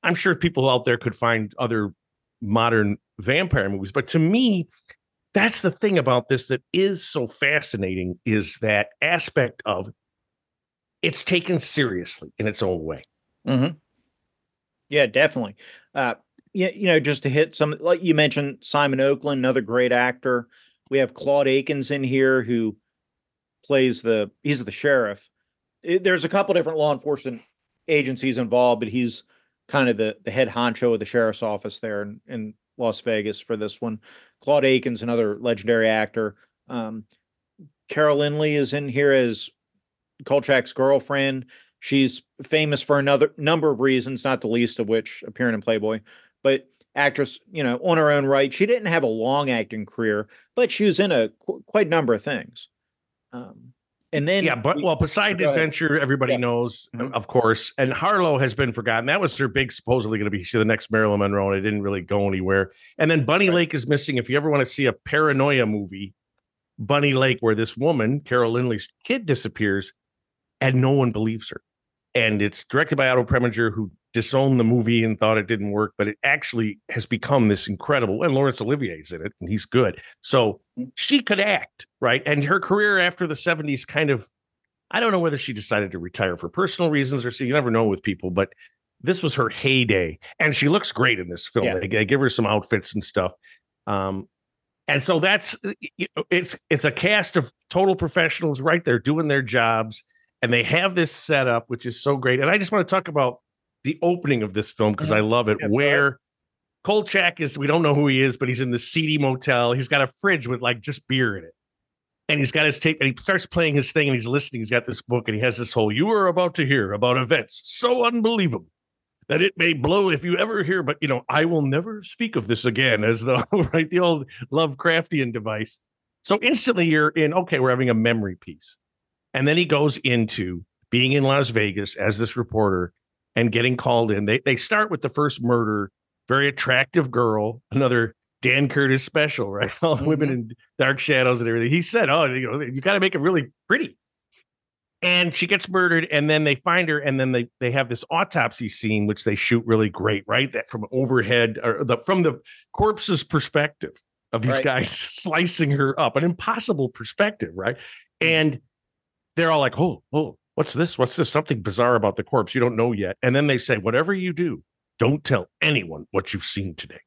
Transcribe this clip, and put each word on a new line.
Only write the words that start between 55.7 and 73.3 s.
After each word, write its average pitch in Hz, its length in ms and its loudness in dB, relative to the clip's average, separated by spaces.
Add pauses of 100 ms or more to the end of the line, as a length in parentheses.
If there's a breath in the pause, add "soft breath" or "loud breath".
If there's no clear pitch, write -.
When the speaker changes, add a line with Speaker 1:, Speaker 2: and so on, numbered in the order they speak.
Speaker 1:
everybody 135 340 0
Speaker 2:
Yeah. 123 60 0
Speaker 1:
knows, 120 560 -2
Speaker 2:
Mm-hmm. 123 200 -6
Speaker 1:
of 117 140 -4
course. 113 500 2
And 131 140 0
Harlow 175 460 2
has 127 160 0
been 127 180 0
forgotten. 117 340 -2
That 160 140 2
was 170 180 -2
her 139 100 0
big, 131 240 -2
supposedly 110 460 -2
gonna 104 120 -2
be 95 220 -4
the 110 120 4
next 107 260 0
Marilyn 107 300 2
Monroe, 98 320 0
and 98 60 0
it 95 40 -4
didn't 104 200 -2
really 98 200 -4
go 101 260 0
anywhere. 95 440 0 (260 soft breath)
And 160 120 2
then 156 140 2
Bunny 180 240 2
Speaker 2:
Right. 175 60 2
Speaker 1:
Lake 170 200 0
is 127 140 -4
missing. 143 280 0
If 120 120 -4
you 127 80 0
ever 147 140 0
wanna 139 160 2
see 139 200 -2
a 120 60 2
paranoia 139 720 2
movie, 98 480 -6 (640)
Bunny 143 340 2
Lake, 131 280 2
where 113 140 4
this 110 220 -4
woman, 135 440 0
Carol 123 320 0
Lindley's 120 360 -2 (160)
kid, 233 220 -2
disappears, 104 640 -2 (680)
and 131 200 2
no 131 100 2
one 135 220 2
believes 110 380 -4
her. - 120 -14 (520)
And 107 280 2
it's 104 220 -2
directed 151 320 0
by 135 120 2
Otto 127 160 2
Preminger, 117 480 0